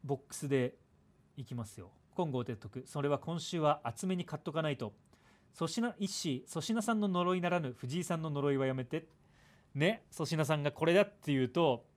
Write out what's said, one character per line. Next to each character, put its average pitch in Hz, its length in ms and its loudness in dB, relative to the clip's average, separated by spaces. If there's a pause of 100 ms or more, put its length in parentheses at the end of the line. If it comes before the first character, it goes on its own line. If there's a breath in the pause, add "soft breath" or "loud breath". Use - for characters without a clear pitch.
ボ 139 120 -2
ッ 127 40 -10 (100)
ク - 60 -12
ス 147 120 -8
で 135 280 2 (600)
い 139 80 -12
き 123 100 -12
ま 117 120 -6
す - 140 -16
よ。 98 120 -16 (240)
金 165 160 -2
剛 123 120 0
提 117 120 -4
督。 110 300 -12
そ 147 160 -6
れ 143 80 0
は 143 100 2
今 165 200 -6
週 - 200 -4
は 151 240 4
厚 123 240 -6
め 185 80 0
に 175 100 -4
買 - 140 -8
っ - 20 -12
と 151 120 -8
か 160 80 0
な 156 80 0
い 139 80 -2
と。 107 160 -6 (600 soft breath)
粗 165 140 -4
品 233 320 -2
一 196 120 -2
子、 135 360 -4
粗 160 140 -6
品 226 200 -2
さ 226 120 0
ん 214 80 0
の 208 60 2
呪 180 280 2
い 180 60 0
な 175 80 0
ら 175 100 2
ぬ、 131 140 -4
藤 131 260 -6
井 175 40 -2
さ 175 120 0
ん 160 60 -4
の 160 80 -4
呪 143 240 2
い 139 40 2
は 135 80 2
や 131 80 2
め 127 120 -4
て。 156 220 -6 (680 soft breath)
ね、 165 380 2
粗 160 140 -4
品 156 200 0
さ 151 100 4
ん 143 80 -2
が 143 80 2
こ 160 140 -2
れ 170 80 6
だ 196 80 8
っ 196 40 6
て - 280 -4
言 131 120 4
う 123 40 -2
と 139 360 2 (120)